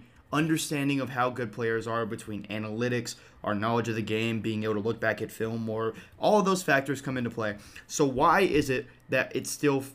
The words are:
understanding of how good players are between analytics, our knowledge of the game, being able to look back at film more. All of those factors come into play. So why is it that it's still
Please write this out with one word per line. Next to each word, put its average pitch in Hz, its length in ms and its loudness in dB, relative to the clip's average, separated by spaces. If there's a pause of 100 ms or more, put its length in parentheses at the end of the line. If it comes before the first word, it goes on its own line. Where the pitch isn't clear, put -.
(320)
understanding 147 680 2
of 123 80 -4
how 123 200 0
good 120 220 -4
players 113 360 0
are 117 180 0
between 107 380 -8
analytics, 117 720 -2 (280)
our 104 100 0
knowledge 113 360 0
of 110 60 0
the 113 60 -2
game, 110 380 0
being 107 240 -2
able 110 120 0
to 104 40 0
look 110 220 -2
back 110 200 0
at 107 80 -6
film 113 320 -4
more. 110 320 -2 (260)
All 208 200 6
of 190 60 4
those 190 180 2
factors 139 380 2
come 131 160 -4
into 120 120 -2
play. 107 280 -4 (300)
So - 180 2
why 156 360 4
is 147 280 4
it 127 180 -2 (220)
that - 260 0
it's 117 160 -4
still 139 320 0 (120)